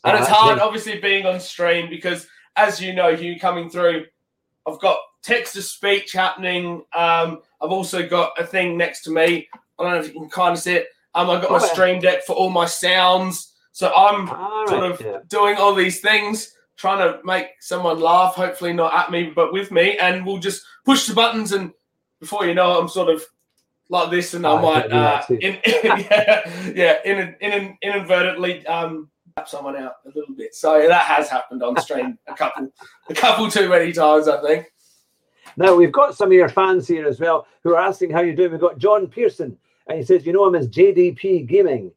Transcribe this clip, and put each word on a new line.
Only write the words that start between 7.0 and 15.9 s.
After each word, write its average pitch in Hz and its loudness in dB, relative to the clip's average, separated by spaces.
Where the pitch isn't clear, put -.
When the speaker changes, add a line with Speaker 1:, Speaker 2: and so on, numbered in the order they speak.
Speaker 1:
I've 156 -6
also 185 -4
got 175 -2
a 170 -4
thing 175 -4
next - -4
to 160 -12
me. 165 0
I 175 -6
don't 175 -2
know 175 -2
if 151 -8
you - -18
can 156 -16
kinda 175 0
see 180 -4
it. 170 -2
Um, 175 0
I've 175 0
got - -2
my 170 4
Speaker 2:
Oh, 170 4
yeah. - 0
Speaker 1:
Stream 180 2
Deck 180 2
for 180 -4
all 185 0
my 175 0
sounds. 180 0
So - -2
I'm 202 4
Speaker 2:
All 214 -6
Speaker 1:
sort 185 0
Speaker 2:
right, 180 -2
Speaker 1:
of 180 -12
Speaker 2:
yeah. 104 -10
Speaker 1:
doing 202 2
all 202 4
these 185 -2